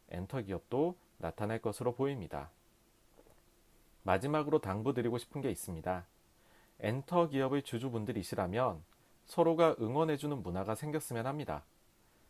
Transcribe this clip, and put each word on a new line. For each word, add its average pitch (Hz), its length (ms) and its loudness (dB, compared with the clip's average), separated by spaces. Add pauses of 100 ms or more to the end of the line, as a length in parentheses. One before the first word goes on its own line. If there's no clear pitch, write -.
(100)
엔터 95 320 -6
기업도 131 540 -2 (220)
나타날 107 420 -4
것으로 123 340 -2
보입니다. 101 560 -4 (1500)
마지막으로 147 580 2
당부드리고 117 580 0
싶은 - 220 -8
게 131 100 0
있습니다. 90 540 -4 (760)
엔터 151 480 2
기업의 135 340 2
주주분들이시라면 107 1200 -2 (440)
서로가 165 540 6
응원해주는 143 640 0
문화가 92 320 -2
생겼으면 147 520 -4
합니다. 135 360 -4 (680)